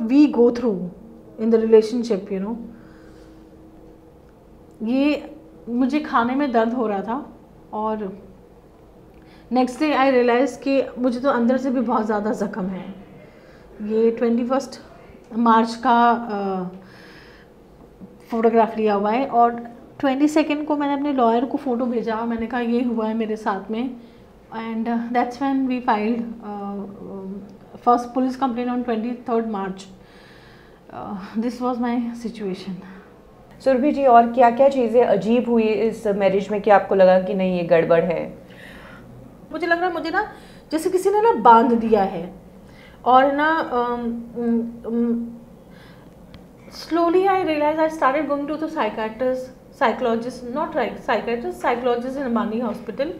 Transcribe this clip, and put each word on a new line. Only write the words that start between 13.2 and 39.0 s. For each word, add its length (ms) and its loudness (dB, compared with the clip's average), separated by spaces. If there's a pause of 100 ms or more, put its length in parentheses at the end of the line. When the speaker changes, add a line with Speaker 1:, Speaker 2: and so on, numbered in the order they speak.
Speaker 1:
ये 300 2
ट्वेंटी 340 0
फर्स्ट 340 -4 (580)
मार्च 380 4
का, 360 4
अ, 520 -4 (1700)
photograph 460 2
लिया 160 2
हुआ 180 0
है 160 -2
और 400 2 (320)
ट्वेंटी 280 2
सेकंड 380 0
को 100 -2
मैंने 180 -2
अपने 200 -2
lawyer 320 2
को 120 -4
photo 280 -4
भेजा। 300 -2
मैंने 320 -4
कहा, 140 -4
"ये 220 0
हुआ 240 -2
है 60 -4
मेरे 220 -4
साथ 360 -6
में।" 260 -6 (540)
And, 360 -6
uh, 120 0 (120)
that's 280 -2
when 280 0
we 180 -4
filed, 360 0
uh, 600 -10
um, 480 -14 (580)
first 180 4 (120)
police 260 -2
complaint 260 -2
on 140 -4
twenty 460 -4
third 260 -2
March। 260 -8 (1120)
Uh, 520 -8
this 160 -6
was 160 -2
my 220 -2 (240)
situation। 480 -8 (920)
Speaker 2:
सुरभि 280 4
जी, 140 2
और 260 8
क्या-क्या 380 6
चीज़ें 340 2
अजीब 460 2
हुई 140 4
इस 440 0
marriage 420 2
में 120 -2
कि 80 2
आपको 260 6
लगा 260 6
कि 120 -4
नहीं, 240 0
ये 60 -2
गड़बड़ 380 4
है? 360 -4 (1120)